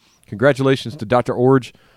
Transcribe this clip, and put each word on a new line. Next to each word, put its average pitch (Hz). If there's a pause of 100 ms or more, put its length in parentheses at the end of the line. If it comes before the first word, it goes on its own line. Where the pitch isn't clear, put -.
(280)
congratulations 131
to -
Doctor 120
Orge. 123 (240)